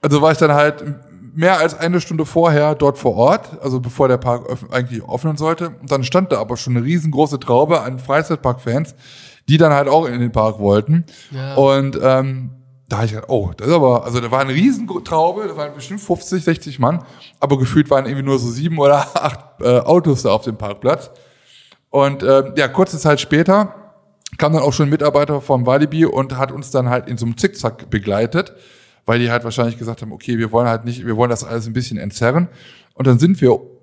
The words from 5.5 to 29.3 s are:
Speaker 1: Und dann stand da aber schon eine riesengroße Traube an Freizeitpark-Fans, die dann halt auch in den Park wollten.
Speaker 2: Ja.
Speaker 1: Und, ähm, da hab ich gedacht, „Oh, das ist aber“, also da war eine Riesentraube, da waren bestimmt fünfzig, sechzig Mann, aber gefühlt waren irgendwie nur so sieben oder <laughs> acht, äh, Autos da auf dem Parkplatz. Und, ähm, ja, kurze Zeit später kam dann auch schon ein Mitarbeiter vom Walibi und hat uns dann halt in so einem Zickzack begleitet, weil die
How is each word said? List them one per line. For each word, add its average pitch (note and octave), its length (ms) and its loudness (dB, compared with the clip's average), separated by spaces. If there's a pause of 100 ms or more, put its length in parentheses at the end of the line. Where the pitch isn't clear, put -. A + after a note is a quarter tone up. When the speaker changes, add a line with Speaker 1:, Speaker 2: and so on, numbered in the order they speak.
Speaker 1:
Und C3+ 100 -10
dann C3+ 140 0
stand F#3 260 0
da B2+ 80 0
aber A2 180 -6
schon B2 200 -2
eine A#2+ 80 0
riesengroße D3 560 0
Traube D3 400 2
an B2+ 180 -8
Freizeitpark-Fans, C#3 960 -2 (540)
die D3 80 4
dann D#3 160 6
halt C#3 160 2
auch D#3 160 4
in B2 160 -4
den A#2+ 120 -2
Park G#2+ 260 0
wollten. G#2+ 480 2 (240)
Speaker 2:
Ja. C3+ 240 -12
Speaker 1:
Und, C#3 480 2
ähm, C3 480 0 (380)
da G#2 100 -4
hab A2+ 60 0
ich G#2+ 80 -2
gedacht, G#2+ 180 -10
„Oh, G2+ 260 -2
das G#2+ 120 -4
ist D3+ 40 4
aber“, C3 320 4
also A#2+ 160 -2
da A#2 100 -6
war C3 100 0
eine C3+ 120 -2
Riesentraube, F#3+ 960 -2
da D#3 80 -10
waren D3 180 -8
bestimmt D3 280 -12
fünfzig, F3+ 420 -4
sechzig D#3+ 340 -4
Mann, D3+ 240 0 (380)
aber C#3+ 180 2
gefühlt D3 300 2
waren C3+ 160 2
irgendwie C3+ 200 -6
nur C3+ 140 0
so A#2+ 120 -2
sieben D3+ 280 -4
oder C#3+ 200 6
<laughs> - 160 -4
acht, - 480 -6
äh, B2 160 4
Autos D#3 440 2
da A2+ 100 2
auf A2 100 0
dem A2 160 -6
Parkplatz. A2+ 520 -4 (800)
Und, C#3 300 0
ähm, C3+ 340 4
ja, C#3+ 120 2
kurze E3+ 320 0
Zeit D3 200 2
später F#3+ 540 2 (640)
kam D3+ 140 2
dann D#3+ 100 2
auch C#3+ 100 2
schon D3 140 0
ein C#3+ 40 0
Mitarbeiter D3 500 0
vom B2+ 260 0
Walibi D3 380 2
und C3+ 320 -2
hat C3 160 -4
uns C3+ 180 -8
dann B2 180 0
halt B2 200 -2
in A#2+ 80 -8
so A#2 100 -4
einem A#2 100 -4
Zickzack - 540 -4
begleitet, G#2+ 640 -2 (540)
weil A2+ 120 2
die A#2 140 0